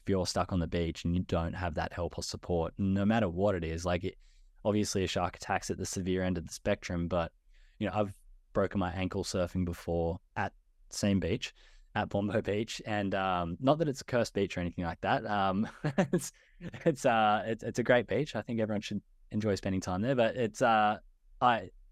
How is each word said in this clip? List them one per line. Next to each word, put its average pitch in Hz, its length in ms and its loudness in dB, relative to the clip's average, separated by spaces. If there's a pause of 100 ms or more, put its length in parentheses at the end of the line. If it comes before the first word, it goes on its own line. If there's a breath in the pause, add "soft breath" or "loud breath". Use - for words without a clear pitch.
you're 92 220 0
stuck 92 260 -2
on 90 60 2
the 82 80 0
beach 85 360 -2
and 87 120 0
you 90 80 0
don't 85 300 -2
have 90 200 -4
that 82 180 -4
help 85 240 -6
or 76 60 -8
support, - 560 -4
no 98 280 2
matter 110 220 4
what 95 280 2
it 85 80 -4
is, 82 220 -4
like, 90 180 0
it, - 160 -6 (440)
obviously 104 400 2
a 90 40 0
shark 87 280 -2
attack's - 360 -4
at 90 80 -6
the 92 60 -4
severe 92 360 -2
end 92 160 0
of 82 80 -6
the - 80 -14
spectrum, 90 540 -2
but, 82 240 -2 (480)
you 104 80 -2
know, 92 80 -4
I've 104 180 0 (400)
broken 98 260 0
my 90 120 0
ankle 95 320 -2
surfing 92 420 -2
before 85 540 -2 (160)
at 101 180 -4 (380)
same 101 280 2
beach, - 360 -4 (400 soft breath)
at 104 140 0
Bombo 101 300 0
Beach. 104 460 -2
And, 101 300 0
um, 90 440 0
not 143 200 4
that 156 100 0
it's 131 120 -4
a - 40 -14
cursed 117 300 0
beach 98 200 0
or 90 60 -2
anything 87 240 -2
like 82 160 -4
that. 110 240 0
Um, 101 420 0 (160)
<laughs> 143 140 -4
it's, - 340 0 (540 soft breath)
it's, 160 180 0
uh, 110 440 4
it's, 113 160 -4
it's 117 160 -6
a 120 40 2
great 123 220 6
beach. 123 300 -2
I 107 80 -4
think 113 160 -4
everyone 107 220 0
should 104 200 -6 (300)
enjoy 104 240 2
spending 95 260 -2
time 92 220 -2
there. 135 120 2
But 120 220 4
it's, 113 240 -2
uh, 107 360 6 (440)
I, 113 300 2 (200)